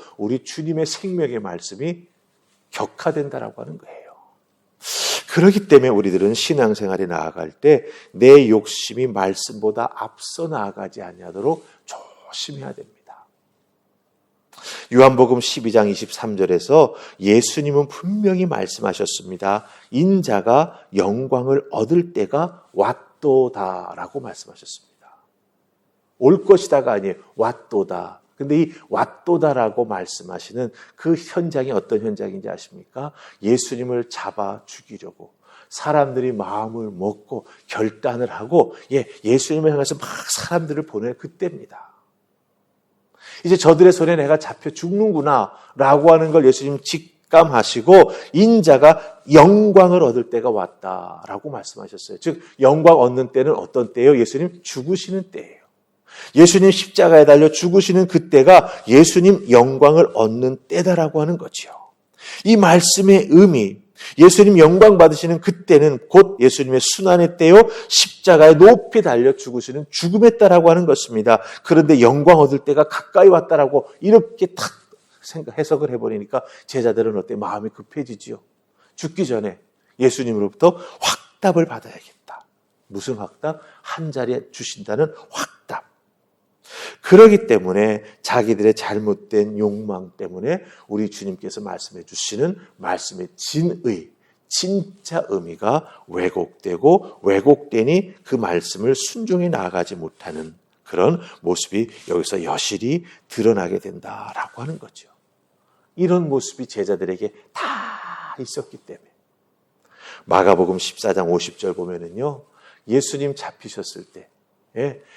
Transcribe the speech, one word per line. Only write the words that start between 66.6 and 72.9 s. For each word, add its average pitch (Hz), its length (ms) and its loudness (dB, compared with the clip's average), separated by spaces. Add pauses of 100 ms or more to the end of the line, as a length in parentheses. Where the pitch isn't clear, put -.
순환의 175 560 0
때요, 190 320 8 (200)
십자가에 156 640 6
높이 202 480 6
달려 127 320 2
죽으시는 131 560 -12
죽음의 214 480 2
때라고 175 320 6
하는 175 160 2
것입니다. 113 540 0 (240)
그런데 156 360 4
영광 147 380 4
얻을 139 220 2
때가 147 240 0
가까이 - 440 2